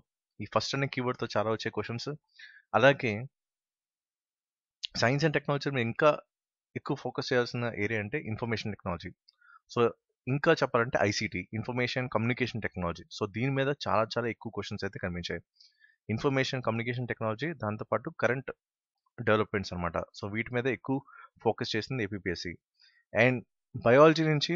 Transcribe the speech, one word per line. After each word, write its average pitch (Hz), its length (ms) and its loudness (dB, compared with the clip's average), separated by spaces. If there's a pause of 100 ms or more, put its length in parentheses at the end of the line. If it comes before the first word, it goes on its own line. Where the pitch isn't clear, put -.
(400)
ఈ 104 80 -8
ఫస్ట్ - 280 0
అనే 139 120 0
కీవర్డ్‌తో 123 420 -4
చాలా 107 220 0
వచ్చే 110 200 -4
క్వశ్చన్స్. 117 380 -6 (640)
అలాగే 123 400 6 (1800)
science 139 280 2
and 151 120 2
technology 143 340 0
మీద 131 160 0
ఇంకా 131 240 4 (680)
ఎక్కువ 135 220 -4
ఫోకస్ - 300 -8
చేయాల్సిన 120 380 0 (120)
ఏరియా 107 220 0
అంటే 104 240 -6
ఇన్ఫర్మేషన్ 110 480 -4
టెక్నాలజీ. 90 380 -8 (600)
So, 120 100 0 (460)
ఇంకా 143 260 2
చెప్పాలంటే 127 480 2
ఐసీటీ, 110 400 0 (120)
ఇన్ఫర్మేషన్ 123 560 -2
కమ్యూనికేషన్ 117 520 -2
టెక్నాలజీ. 87 500 -4
So, - 200 -4
దీని 120 200 -2
మీద 135 180 0 (120)
చాలా 110 260 2
చాలా 120 200 -2
ఎక్కువ 110 240 -8
క్వశ్చన్స్ 101 320 -6
అయితే 98 160 -6
కనిపించాయి. 87 420 -6 (680)
ఇన్ఫర్మేషన్ 131 540 0
కమ్యూనికేషన్ 117 440 -2
టెక్నాలజీ, 110 460 -4
దాంతోపాటు 110 560 -4 (100)
కరెంట్ 123 300 0 (680)
డెవలప్‌మెంట్స్ 107 560 0
అన్నమాట. 87 240 -2 (160)
So, 101 180 -8
వీటి 113 220 -6
మీద 123 140 -2
ఎక్కువ 131 300 -2 (420)
ఫోకస్ 113 320 0
చేసింది 113 320 -4
ఏపీపీఎస్సీ. 90 500 -6 (600)
And 123 240 6 (380)
బయాలజీ 147 480 8
నుంచి 156 320 2